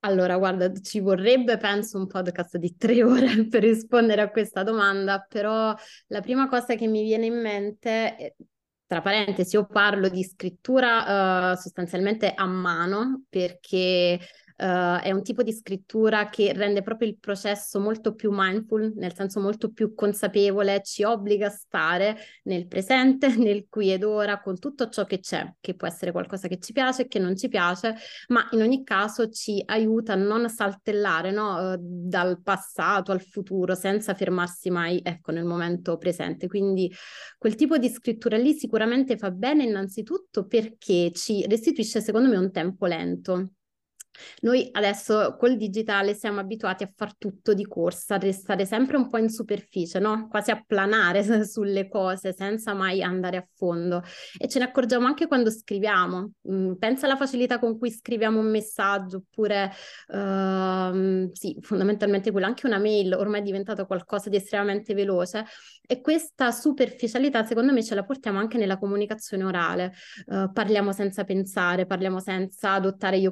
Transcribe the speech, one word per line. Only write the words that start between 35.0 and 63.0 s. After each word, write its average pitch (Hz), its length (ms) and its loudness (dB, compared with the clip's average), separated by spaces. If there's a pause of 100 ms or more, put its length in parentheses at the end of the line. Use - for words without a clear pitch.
ecco, 175 300 -6
nel 165 120 -4
momento 175 520 -2
presente. 170 500 -4
Quindi 190 460 0 (460)
quel 220 180 0
tipo 302 220 4
di 247 100 2
scrittura 226 480 -2
lì 254 160 4
sicuramente 240 640 0
fa 208 140 -4
bene 254 340 2
innanzitutto 214 840 -4
perché 208 680 0
ci 202 360 -2
restituisce, 226 520 0
secondo 220 280 2
me, 226 80 4
un 185 160 2
tempo 185 340 -2
lento. 180 640 -2 (920)
Noi 247 300 4
adesso 208 680 0
col 247 180 4
digitale 208 580 0
siamo 208 260 -4
abituati 196 440 -4
a 190 100 -12
far 208 220 -8
tutto 208 380 -2
di 196 120 -4
corsa, 175 500 -2
a - 20 2
restare 190 480 -2
sempre 254 300 0
un 254 120 2
po' 233 100 -2
in 220 120 2
superficie, 196 680 -4
no? 214 300 0
Quasi 208 220 -2
a 220 140 -2
planare 196 580 2
<laughs> 214 240 2
sulle 202 420 -2
cose 190 440 -2
senza 208 420 -4
mai 190 280 0
andare 180 340 -2
a 180 180 -6
fondo, 175 480 -2 (360)
e - 100 -4
ce 269 100 0
ne 247 80 2
accorgiamo 247 400 2
anche 294 200 0
quando 247 240 2
scriviamo. 196 840 -2 (180)
Mm, 190 240 0
pensa 240 320 0
alla 269 100 2
facilità 254 420 0
con 226 200 0
cui 233 120 -2
scriviamo 220 480 0
un 220 120 2
messaggio, 196 680 -2
oppure, 196 520 -2 (380)
ehm, 190 1200 0
sì, - 280 -8
fondamentalmente 202 720 0
quello, 190 160 0
anche 247 200 -4
una 220 120 2
mail 202 360 2